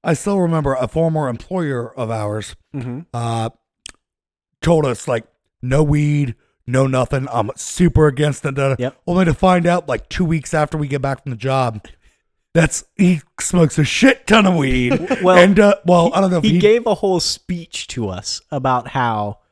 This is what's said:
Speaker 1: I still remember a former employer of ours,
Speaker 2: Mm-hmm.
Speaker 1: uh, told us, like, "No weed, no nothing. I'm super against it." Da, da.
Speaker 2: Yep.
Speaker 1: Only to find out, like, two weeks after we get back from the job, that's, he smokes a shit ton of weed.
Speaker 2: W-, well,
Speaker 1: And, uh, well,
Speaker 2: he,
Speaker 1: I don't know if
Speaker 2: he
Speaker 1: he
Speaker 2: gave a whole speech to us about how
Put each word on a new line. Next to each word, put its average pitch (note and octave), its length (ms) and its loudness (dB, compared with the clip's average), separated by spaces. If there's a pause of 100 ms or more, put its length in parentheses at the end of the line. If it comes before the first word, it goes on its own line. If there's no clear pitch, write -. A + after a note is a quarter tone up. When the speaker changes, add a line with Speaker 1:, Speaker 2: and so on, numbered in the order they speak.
Speaker 1:
I E3+ 100 0
still G3+ 240 -2
remember D#3+ 360 0
a B2+ 120 -2
former D#3 420 -2
employer B2 640 -6
of A2+ 200 -6
ours, G#2+ 420 -6 (200)
Speaker 2:
Mm-hmm. B2+ 260 -8 (120)
Speaker 1:
uh, A#2 380 -4 (1080)
told D#3 260 2
us, A#2+ 220 -6
like, A#2 160 -4 (360)
"No C3+ 220 0
weed, D3 540 0 (300)
no C3 200 0
nothing. C3 460 -2
I'm A2 240 -2
super - 500 2
against D3 380 -2
it." C#3 100 -4
Da, C#3 160 0
da. B2+ 80 0
Speaker 2:
Yep. B2 300 -6
Speaker 1:
Only F3+ 160 2
to D#3+ 100 2
find F3+ 320 2
out, F3 220 0
like, A#2+ 200 -6
two - 160 -2
weeks D#3+ 300 -2
after D#3 240 -2
we D3+ 100 -4
get C3+ 140 -4
back C3+ 200 -6
from C#3+ 80 -8
the A#2+ 60 -6
job, B2 480 -4 (720)
that's, E3 300 0 (120)
he F3+ 240 2 (200)
smokes E3 380 2
a D3+ 60 4
shit - 420 2
ton G#3+ 200 4
of F#3 100 2
weed. B2+ 340 0
Speaker 2:
W-, C#4 340 -2
well, F#3 120 6
Speaker 1:
And, F#3 220 6
uh, G3+ 260 6
well, F3 220 4
Speaker 2:
he, B3 80 0
Speaker 1:
I F#3+ 60 2
don't F#3+ 100 2
know F3+ 80 0
if D3 60 -2
Speaker 2:
he D3 80 4
Speaker 1:
he F3 80 4
Speaker 2:
gave A3+ 260 4
a G#3+ 80 0
whole F#3+ 260 0
speech - 680 -8
to A2+ 200 -6
us - 320 -10 (100)
about C3 380 -2
how G#2+ 520 -4 (120)